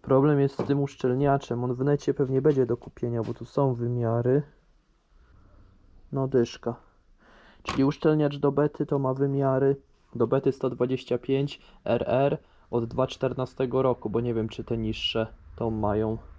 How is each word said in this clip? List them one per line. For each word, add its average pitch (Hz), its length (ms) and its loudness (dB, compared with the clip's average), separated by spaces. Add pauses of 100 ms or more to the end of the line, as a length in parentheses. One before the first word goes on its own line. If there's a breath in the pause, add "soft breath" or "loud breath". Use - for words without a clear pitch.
Problem 139 380 4
jest 139 220 0
z - 40 -2
tym 143 140 0
uszczelniaczem. 135 840 0
On 123 100 -2
w 127 100 -4
necie 143 300 0
pewnie 131 280 0
będzie 135 240 4
do 117 100 -2
kupienia, 120 460 -6
bo 113 120 -6
tu 117 100 -12
są 135 300 0
wymiary. 120 680 0 (1700 soft breath)
No 135 160 -2
dyszka. 120 460 0 (880 soft breath)
Czyli - 220 0
uszczelniacz 147 520 2
do 143 160 2
bety 147 340 0
to 147 120 -2
ma 131 160 0
wymiary 139 640 2 (380)
do 117 120 2
bety 131 260 2
sto 131 180 -2
dwadzieścia 127 480 -2
pięć 135 420 -2 (240 soft breath)
R 117 220 0
R 143 320 2 (320 soft breath)
od 117 140 0
dwa 117 220 -2
czternastego 131 760 -2
roku, 120 280 0
bo 117 100 0
nie 120 140 -2
wiem, 113 140 -2
czy - 160 -10
te 117 140 -4
niższe 110 480 -2 (300)
to 117 140 -2
mają 110 480 -2 (200)